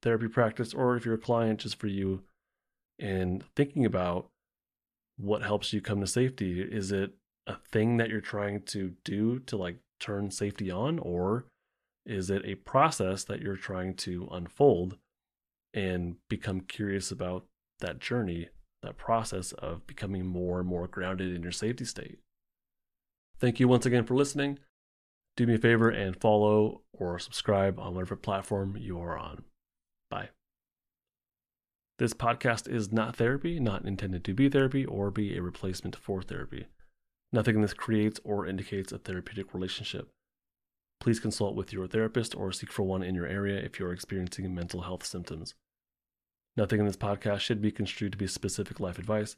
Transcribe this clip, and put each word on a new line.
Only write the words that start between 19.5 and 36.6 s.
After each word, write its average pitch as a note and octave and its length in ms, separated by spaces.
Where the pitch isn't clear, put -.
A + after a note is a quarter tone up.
of - 320
becoming F#2+ 400
more F2+ 340
and F2+ 100
more F2 180
grounded F#2 480
in E2+ 80
your F2 80
safety B2 320
state? - 360
Thank B2 220
you B2+ 80
once B2 180
again A#2+ 200
for B2+ 100
listening. C#3+ 440
Do A#2+ 100
me A#2 100
a - 20
favor A2+ 320
and G2+ 260
follow G#2+ 680
or F2 260
subscribe G2 580
on G2 160
whatever F#2 220
platform G2 640
you F#2+ 220
are E2+ 160
on. - 260
Bye. - 200
This A#2+ 160
podcast A#2+ 560
is G#2+ 240
not A2+ 240
therapy, C#3 420
not G#2 240
intended F#2+ 400
to G2 100
be C3+ 140
therapy C3+ 380
or G2+ 260
be G2+ 240
a F2+ 60
replacement F2+ 560
for F#2+ 240
therapy. - 460